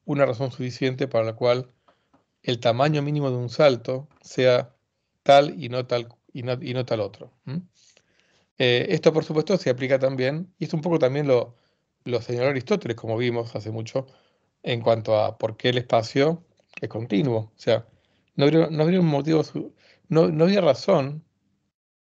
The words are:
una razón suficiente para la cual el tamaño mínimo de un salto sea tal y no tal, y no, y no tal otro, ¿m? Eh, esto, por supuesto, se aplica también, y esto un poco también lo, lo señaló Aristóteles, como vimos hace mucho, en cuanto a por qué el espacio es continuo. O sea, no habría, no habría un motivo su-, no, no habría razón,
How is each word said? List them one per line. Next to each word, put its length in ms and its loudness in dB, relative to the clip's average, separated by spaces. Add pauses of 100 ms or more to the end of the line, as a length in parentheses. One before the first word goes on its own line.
una 200 2
razón 260 -2
suficiente 560 -4
para 180 0
la 100 -6
cual 360 0 (720)
el 180 -4
tamaño 440 2
mínimo 260 -2
de 80 -2
un 120 -6
salto 600 0 (120)
sea 540 0 (480)
tal 380 6
y 80 -10
no 160 -6
tal, 220 -4 (260)
y 100 -10
no, 100 -4
y 200 -8
no 120 -4
tal 160 -2
otro, 300 -10 (140)
¿m? 160 -8 (1000)
Eh, 300 2
esto, 240 2
por 100 0
supuesto, 340 -2
se 120 -2
aplica 300 0
también, 580 -2
y 60 -8
esto 120 -6
un 60 -4
poco 160 0
también 300 0
lo, 280 0 (500)
lo 180 -2
señaló 260 -2
Aristóteles, 480 -4
como 200 -6
vimos 380 -4
hace 140 -8
mucho, 380 -8 (560)
en 180 -4
cuanto 380 2
a 180 -2
por 200 -6
qué 120 0
el 80 0
espacio 680 0 (380)
es 80 -6
continuo. 680 -2
O 40 -20
sea, 260 0 (500)
no 100 4
habría, 260 4
no 100 -2
habría 180 4
un 60 4
motivo 380 2
su-, 320 -10 (340)
no, 200 4
no 160 2
habría 160 4
razón, 640 2 (920)